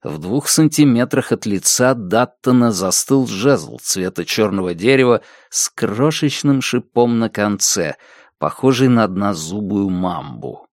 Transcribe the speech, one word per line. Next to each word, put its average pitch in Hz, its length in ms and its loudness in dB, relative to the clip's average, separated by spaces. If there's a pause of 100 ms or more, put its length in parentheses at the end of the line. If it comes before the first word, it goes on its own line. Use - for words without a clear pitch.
В 73 140 -8
двух 95 320 -4
сантиметрах 143 800 2
от 113 140 -4
лица 117 480 0
Даттона 120 800 2
застыл 95 520 0
жезл 113 560 -2
цвета 92 440 -6
чёрного 95 480 -2
дерева 120 480 2 (280)
с - 200 -4
крошечным 135 920 0
шипом 120 580 0
на 113 100 0
конце, 101 680 -2 (420)
похожий 127 520 2
на 117 160 4
однозубую 98 840 -4
мамбу. 85 840 -6